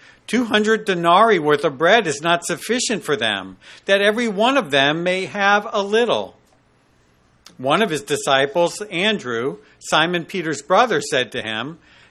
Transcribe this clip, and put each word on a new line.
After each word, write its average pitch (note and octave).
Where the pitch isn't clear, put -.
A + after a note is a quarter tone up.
"Two A#3+
hundred G#3+
denarii F#3
worth D3
of C#3+
bread F#3
is D3+
not E3+
sufficient G#3
for D3
them, G2
that G3
every G#3+
one A3
of G3
them C#3+
may F3+
have G3+
a G#3
little." G3+
One C#3+
of G#3
his D3+
disciples, C#3+
Andrew, E3
Simon E3+
Peter's D#3+
brother, G3+
said C3
to A#2+
him, A2+